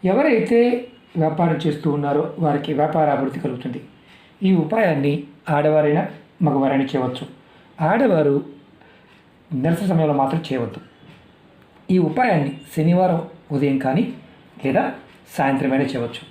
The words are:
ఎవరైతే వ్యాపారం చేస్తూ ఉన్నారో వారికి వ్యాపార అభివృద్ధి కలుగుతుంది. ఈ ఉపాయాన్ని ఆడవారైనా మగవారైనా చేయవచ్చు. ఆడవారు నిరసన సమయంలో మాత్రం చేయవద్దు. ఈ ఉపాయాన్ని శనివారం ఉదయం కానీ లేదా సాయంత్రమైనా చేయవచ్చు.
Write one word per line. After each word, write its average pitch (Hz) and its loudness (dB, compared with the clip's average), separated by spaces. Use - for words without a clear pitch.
ఎవరైతే 240 2
వ్యాపారం 160 2
చేస్తూ 147 -2
ఉన్నారో 143 -2
వారికి 147 -2
వ్యాపార 151 2
అభివృద్ధి 135 -4
కలుగుతుంది. 123 -8
ఈ 190 4
ఉపాయాన్ని 151 0
ఆడవారైనా 151 2
మగవారైనా 135 0
చేయవచ్చు. 127 -4
ఆడవారు 160 2
నిరసన 170 -2
సమయంలో 160 2
మాత్రం 139 0
చేయవద్దు. 120 -6
ఈ 185 4
ఉపాయాన్ని 160 0
శనివారం 170 2
ఉదయం 135 0
కానీ 135 0
లేదా - 0
సాయంత్రమైనా 135 0
చేయవచ్చు. 120 -6